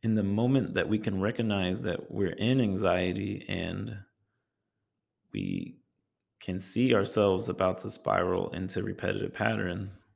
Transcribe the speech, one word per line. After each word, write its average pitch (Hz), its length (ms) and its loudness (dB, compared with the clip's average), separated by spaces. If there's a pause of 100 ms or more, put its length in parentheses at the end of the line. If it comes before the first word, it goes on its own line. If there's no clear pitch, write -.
In 113 100 4
the 107 80 4
moment 113 540 2
that 90 120 2
we 107 120 2
can 98 200 -2
recognize 98 600 0
that - 300 -4
we're 98 220 0
in 127 280 2
anxiety 92 880 2
and 95 480 -4 (1300)
we 50 480 -6 (600)
can 92 200 -6
see 120 340 0
ourselves 98 560 2
about 92 300 0
to - 100 -8
spiral 90 640 0
into 92 320 -4
repetitive 98 500 -4
patterns 104 680 -2 (120)